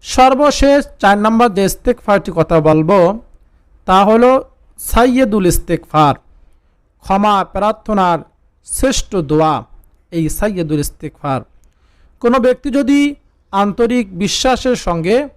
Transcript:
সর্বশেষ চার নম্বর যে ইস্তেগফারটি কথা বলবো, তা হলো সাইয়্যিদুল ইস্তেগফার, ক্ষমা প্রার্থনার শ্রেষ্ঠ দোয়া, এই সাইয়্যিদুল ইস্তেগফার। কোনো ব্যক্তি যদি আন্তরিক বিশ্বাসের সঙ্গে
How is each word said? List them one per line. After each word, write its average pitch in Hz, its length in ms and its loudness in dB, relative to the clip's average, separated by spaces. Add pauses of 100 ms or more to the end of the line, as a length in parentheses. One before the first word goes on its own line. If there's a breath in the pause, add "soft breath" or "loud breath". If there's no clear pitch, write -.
সর্বশেষ 277 840 2 (120)
চার 202 200 2
নম্বর 220 300 2
যে 196 160 -2
ইস্তেগফারটি 202 680 -2
কথা 165 260 0
বলবো, 170 580 2 (680)
তা 190 200 4
হলো 247 400 4 (340)
সাইয়্যিদুল 233 680 0
ইস্তেগফার, 156 680 0 (840)
ক্ষমা 196 440 0
প্রার্থনার 196 720 -2 (460)
শ্রেষ্ঠ - 520 -4
দোয়া, 151 480 0 (460)
এই 165 180 -4
সাইয়্যিদুল 170 520 -4
ইস্তেগফার। 143 600 -8 (800)
কোনো 247 180 0
ব্যক্তি 254 320 0
যদি 285 440 0 (360)
আন্তরিক 202 680 -2
বিশ্বাসের 247 580 -2
সঙ্গে 196 600 -2